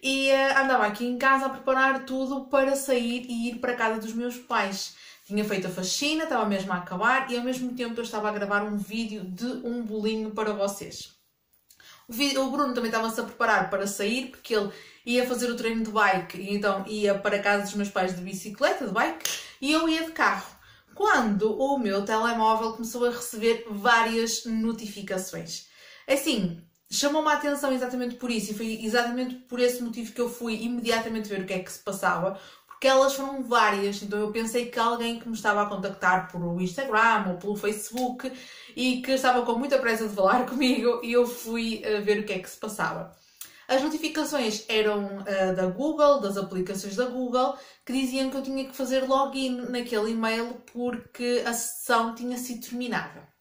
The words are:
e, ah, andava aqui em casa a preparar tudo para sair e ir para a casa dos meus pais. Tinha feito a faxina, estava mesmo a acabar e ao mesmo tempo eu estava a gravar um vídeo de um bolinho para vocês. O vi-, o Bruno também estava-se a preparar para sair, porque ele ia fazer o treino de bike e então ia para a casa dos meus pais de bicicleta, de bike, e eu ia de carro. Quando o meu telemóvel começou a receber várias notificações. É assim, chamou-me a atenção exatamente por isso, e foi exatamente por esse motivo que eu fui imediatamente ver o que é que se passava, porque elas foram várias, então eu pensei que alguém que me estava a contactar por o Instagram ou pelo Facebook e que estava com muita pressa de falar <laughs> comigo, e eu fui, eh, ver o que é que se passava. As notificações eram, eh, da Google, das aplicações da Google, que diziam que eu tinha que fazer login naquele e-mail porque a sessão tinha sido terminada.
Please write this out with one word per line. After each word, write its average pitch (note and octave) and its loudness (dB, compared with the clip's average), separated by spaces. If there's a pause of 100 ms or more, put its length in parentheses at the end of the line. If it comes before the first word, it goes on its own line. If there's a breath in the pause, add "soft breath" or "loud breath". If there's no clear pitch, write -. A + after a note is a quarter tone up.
e, C4+ 2
ah, C4+ 4
andava C4 4
aqui G#3 -2
em B3 -2
casa C4+ 4
a - 0
preparar C4 0
tudo C4 -4
para C4+ 4
sair A#3+ 0
e A#3 -2
ir A#3 -8
para B3 -2
a - -2
casa A3 0
dos A3 -8
meus A#3+ -4
pais. G3 -4 (320 loud breath)
Tinha G#3 0
feito F#3+ -2
a - -4
faxina, C#4+ -2
estava B3 0
mesmo G3 0
a F3+ -2
acabar A#3 0
e A#3+ -2
ao A#3+ -2
mesmo B3+ -4
tempo A#3 -6
eu A3+ -4
estava G#3+ -2
a - -4
gravar G3+ 0
um G#3 -2
vídeo G#3+ -6
de F#3 -8
um A#3+ -4
bolinho A3 -2
para G#3+ -2
vocês. - -4 (920 loud breath)
O A#3 -14
vi-, C4+ 2
o C4+ 2
Bruno C4+ 2
também A#3 0
estava-se A3+ 0
a A3 -2
preparar G#3 2
para G3 0
sair, A3 -2
porque - -4
ele G3+ 0 (340 loud breath)
ia B3 2
fazer A#3+ 0
o A#3 -4
treino A3+ -2
de G#3+ -4
bike G3 2
e G3 -4
então G3 0
ia G#3 2
para G3+ 0
a G3+ 0
casa G3+ 2
dos - -6
meus G3+ -2
pais F#3 0
de F3 -8
bicicleta, G#3+ -2
de G3 -4
bike, D#4 0 (300 loud breath)
e C#4 2
eu D#4+ 4
ia D#4+ 2
de D#4+ -10
carro. G3+ 0 (400 loud breath)
Quando A3 4
o C#4 2
meu G3+ 0
telemóvel A3 2
começou A#3 -4
a A#3+ 4
receber A3+ 0
várias A3+ 2
notificações. G3+ -4 (400 loud breath)
É F3+ 4
assim, F#3 0 (280)
chamou-me D4+ 2
a D4 6
atenção C#4+ 0
exatamente B3 -2
por A#3+ -4
isso, G#3+ -2
e G#3 -4
foi A3 -4
exatamente A#3+ 0
por - -10
esse B3 2
motivo A#3 -8
que B3 -4
eu A#3 0
fui A#3 -6
imediatamente A3+ -2
ver G3 -4
o F#3 -4
que F#3+ -6
é F#3 -2
que - -10
se - -14
passava, F#3+ -2 (260 loud breath)
porque - 0
elas C4+ 6
foram C#4 -4
várias, G3+ 2
então G3+ -4
eu G#3 -2
pensei A3+ -2
que A#3+ -6
alguém A#3 0
que - -12
me A3+ -6
estava G#3 2
a - 2
contactar F#3+ 0
por E3+ -6
o F3 -2
Instagram G#3+ 2
ou F3 -4
pelo G3+ -4
Facebook B3 -2 (440 loud breath)
e B3+ 0
que C4 -2
estava B3+ 4
com A#3+ 0
muita C4 2
pressa A3 0
de G3+ -6
falar G3+ 4
<laughs> - -8
comigo, A#3+ 2
e A#3+ -4
eu A#3+ 6
fui, A3+ -4
eh, G#3+ 0
ver G#3 2
o G#3 -4
que G3+ -4
é F#3 -4
que F#3 -12
se - -16
passava. E3+ -6 (560 loud breath)
As C4 4
notificações D4+ -2
eram, G#3 0
eh, F#3+ 2
da F#3 2
Google, C#4+ 4
das G3+ -2
aplicações F#3+ -4
da B3 2
Google, B3+ 0 (280 loud breath)
que - -8
diziam C4 0
que C4+ -6
eu C4 -4
tinha C4+ -4
que - -14
fazer C4 0
login C4 0
naquele A#3+ -2
e-mail A3+ -2 (100)
porque A#3+ -2
a A#3 -2
sessão A#3 0
tinha A#3+ -6
sido A#3+ -8
terminada. A#3 -6 (140)